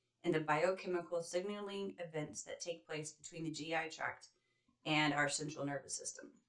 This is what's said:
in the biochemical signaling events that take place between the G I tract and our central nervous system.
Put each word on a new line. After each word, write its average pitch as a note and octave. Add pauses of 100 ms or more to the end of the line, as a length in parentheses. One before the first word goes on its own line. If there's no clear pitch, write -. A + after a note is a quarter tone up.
(240)
in E3+
the D#3
biochemical E3+
signaling G3
events D#3
that -
take E3+
place D#3
between -
the D#3
G D#3+
I D#3+
tract - (560)
and D3+
our D3
central D3
nervous C#3
system. - (200)